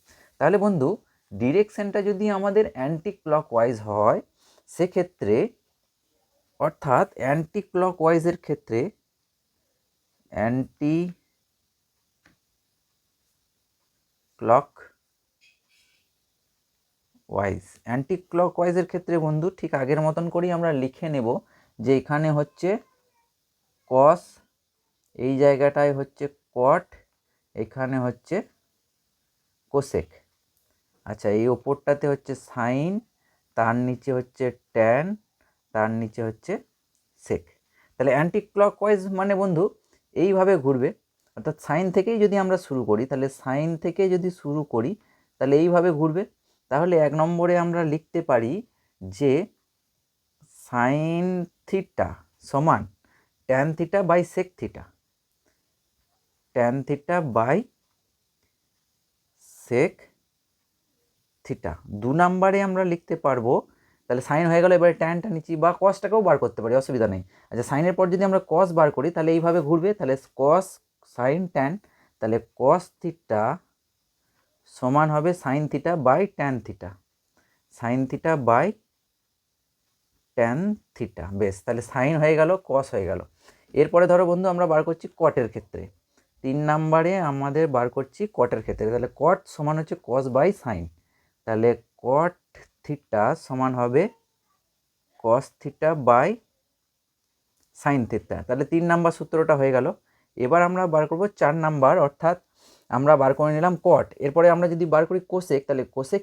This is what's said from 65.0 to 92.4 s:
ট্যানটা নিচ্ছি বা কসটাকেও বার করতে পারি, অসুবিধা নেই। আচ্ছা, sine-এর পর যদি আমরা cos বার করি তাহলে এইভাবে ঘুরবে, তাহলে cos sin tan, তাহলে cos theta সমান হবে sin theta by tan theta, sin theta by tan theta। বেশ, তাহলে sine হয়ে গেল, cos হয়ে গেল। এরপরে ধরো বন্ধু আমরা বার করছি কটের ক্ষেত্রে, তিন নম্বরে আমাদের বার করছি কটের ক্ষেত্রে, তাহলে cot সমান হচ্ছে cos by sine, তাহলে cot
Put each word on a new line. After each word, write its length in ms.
ট্যানটা 340
নিচ্ছি 180
বা 60
কসটাকেও 480
বার 160
করতে 200
পারি, 180
অসুবিধা 320
নেই। 80
আচ্ছা, 200
sine-এর 280
পর 160
যদি 160
আমরা 120
cos 180
বার 180
করি 180
তাহলে 200
এইভাবে 240
ঘুরবে, 280
তাহলে 180
cos 280
sin 260
tan, 160
তাহলে 180
cos 240
theta 420
সমান 380
হবে 160
sin 300
theta 220
by 160
tan 160
theta, 240
sin 220
theta 240
by 200
tan 220
theta। 300
বেশ, 160
তাহলে 160
sine 300
হয়ে 180
গেল, 120
cos 260
হয়ে 160
গেল। 120
এরপরে 380
ধরো 200
বন্ধু 220
আমরা 200
বার 140
করছি 180
কটের 340
ক্ষেত্রে, 300
তিন 140
নম্বরে 420
আমাদের 340
বার 200
করছি 260
কটের 280
ক্ষেত্রে, 280
তাহলে 160
cot 200
সমান 240
হচ্ছে 160
cos 200
by 140
sine, 240
তাহলে 240
cot 340